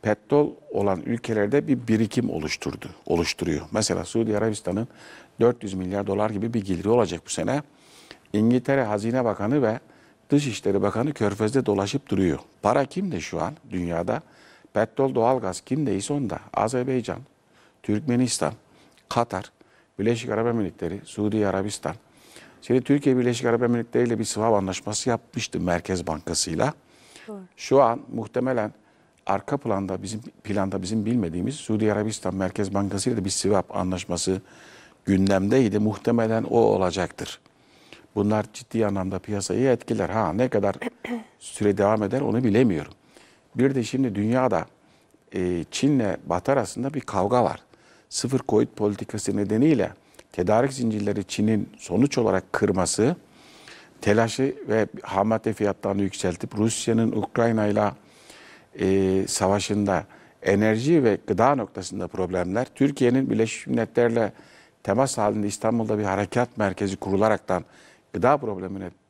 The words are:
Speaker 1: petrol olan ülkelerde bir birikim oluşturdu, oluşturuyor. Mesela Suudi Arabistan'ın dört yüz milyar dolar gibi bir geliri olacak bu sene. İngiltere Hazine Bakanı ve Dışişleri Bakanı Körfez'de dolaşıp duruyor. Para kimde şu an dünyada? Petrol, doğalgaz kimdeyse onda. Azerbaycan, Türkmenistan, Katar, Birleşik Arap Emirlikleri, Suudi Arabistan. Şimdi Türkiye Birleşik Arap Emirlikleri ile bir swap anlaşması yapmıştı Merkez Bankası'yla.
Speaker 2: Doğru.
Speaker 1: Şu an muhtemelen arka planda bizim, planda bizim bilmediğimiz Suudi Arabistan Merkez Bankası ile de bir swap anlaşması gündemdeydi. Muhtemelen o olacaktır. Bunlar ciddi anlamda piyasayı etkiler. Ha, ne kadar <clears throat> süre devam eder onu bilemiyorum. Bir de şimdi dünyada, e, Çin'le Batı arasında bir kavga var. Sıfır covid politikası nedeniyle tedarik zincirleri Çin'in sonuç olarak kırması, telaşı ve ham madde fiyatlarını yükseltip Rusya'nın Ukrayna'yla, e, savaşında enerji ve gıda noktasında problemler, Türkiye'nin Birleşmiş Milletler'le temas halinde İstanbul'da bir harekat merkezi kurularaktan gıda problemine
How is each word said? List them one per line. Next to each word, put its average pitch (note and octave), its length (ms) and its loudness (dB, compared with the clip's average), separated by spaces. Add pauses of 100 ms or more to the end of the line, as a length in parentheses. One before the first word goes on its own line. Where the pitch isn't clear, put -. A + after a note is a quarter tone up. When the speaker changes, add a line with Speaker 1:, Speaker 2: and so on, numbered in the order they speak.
Speaker 1:
petrol C#3 480 2 (220)
olan G2+ 300 0
ülkelerde A#2 680 0
bir B2 200 -2
birikim A2+ 420 2
oluşturdu, - 600 -6 (160)
oluşturuyor. E2+ 560 0 (100)
Mesela F#2 340 0
Suudi A2 320 0
Arabistan'ın G#2 500 -2 (520)
dört A#2+ 240 4
yüz G2 100 -6
milyar F#2+ 340 -4
dolar G2+ 220 0
gibi A2 240 -4
bir G#2 120 -2
geliri F#2+ 240 -2
olacak G#2 360 2
bu - 40 -20
sene. A#2 320 -2 (720)
İngiltere B2 500 2
Hazine A2+ 420 -2
Bakanı A2 360 0
ve A2 180 2 (500)
Dışişleri A2 520 2
Bakanı A2+ 320 0
Körfez'de G#2+ 520 0
dolaşıp G2+ 440 -2
duruyor. F#2 300 2 (220)
Para C3 240 4
kimde F3 340 -6
şu D#2+ 220 -6
an F2 120 -4 (180)
dünyada? F2 500 -2 (520)
Petrol, C3 420 0
doğalgaz A#2 460 0
kimdeyse C3 520 -2
onda. A2 260 -4 (140)
Azerbaycan, B2 680 -2 (640)
Türkmenistan, A#2+ 680 0 (560)
Katar, - 420 -2 (480)
Birleşik A#2 300 0
Arap A2+ 180 0
Emirlikleri, G2 560 -4
Suudi G#2 440 -2
Arabistan. G2 480 -4 (680)
Şimdi B2 200 2
Türkiye C#3 360 2
Birleşik B2 280 0
Arap A#2 180 4
Emirlikleri A#2+ 440 0
ile A2+ 120 0
bir A2+ 40 0
swap A2 300 0
anlaşması G2+ 560 -2
yapmıştı A#2 500 -4
Merkez F2 480 -2
Bankası'yla. E2 680 -2 (540)
Speaker 2:
Doğru. G#3 120 -14 (180)
Speaker 1:
Şu C3+ 240 4
an A#2 180 4 (140)
muhtemelen A#2+ 600 -2 (520)
arka G2 320 -2
planda G2 460 -4
bizim, G#2+ 180 -8 (220)
planda G2 380 -2
bizim G2+ 240 -2
bilmediğimiz G#2+ 500 -2
Suudi G#2+ 380 0
Arabistan G#2 420 -4
Merkez F#2+ 380 -2
Bankası G2+ 360 -2
ile A#2 80 -2
de F#2+ 80 -4
bir G2 40 -2
swap G2 460 0
anlaşması F#2 640 -2 (640)
gündemdeydi. G2 760 4
Muhtemelen A2 640 0
o - 140 2
olacaktır. F#2+ 840 0 (760)
Bunlar G#2 380 2
ciddi - 320 -2
anlamda F#2+ 340 -2
piyasayı G#2 500 -2
etkiler. A2 400 0
Ha, F#2+ 240 0
ne A#2+ 160 2
kadar G2+ 260 0 (340)
<clears throat> A#3 300 -10
süre - 380 0
devam A2 260 4
eder A#2+ 180 -2
onu A#2 220 0
bilemiyorum. G#2 480 2 (640)
Bir C3+ 200 2
de B2 80 0
şimdi A#2 320 -2
dünyada, A2 500 2 (680)
e, F2+ 360 -2
Çin'le B2+ 540 2
Batı F2 260 0
arasında C3+ 420 -2
bir C3+ 80 -4
kavga G#2+ 420 2
var. E2+ 160 0 (500)
Sıfır C3 300 -2 (100)
covid A2 180 4
politikası G#2 720 -4
nedeniyle A2 540 2 (400)
tedarik A2 420 2
zincirleri G#2 500 -2
Çin'in G#2+ 540 0
sonuç B2 400 0
olarak G2+ 360 0
kırması, G2+ 640 2 (840)
telaşı A#2 540 2 (120)
ve A2 200 2 (140)
ham G2 260 0
madde A2 260 0
fiyatlarını G2+ 480 -2
yükseltip F#2+ 560 -4
Rusya'nın A2+ 540 0
Ukrayna'yla, G#2+ 840 0 (840)
e, F#2+ 480 2
savaşında G2+ 760 0 (380)
enerji A2 600 4
ve G#2 140 4 (100)
gıda A#2+ 280 4
noktasında G2 520 -8
problemler, F#2 680 -2
Türkiye'nin C3+ 540 2
Birleşmiş A2 380 0
Milletler'le A#2 640 2 (520)
temas B2+ 340 2
halinde G#2 300 2
İstanbul'da A2 520 0
bir G#2 40 -2
harekat G2+ 540 0
merkezi G2 380 -2
kurularaktan G2 720 0 (480)
gıda C#3 240 2
problemine F#2+ 520 -8 (200)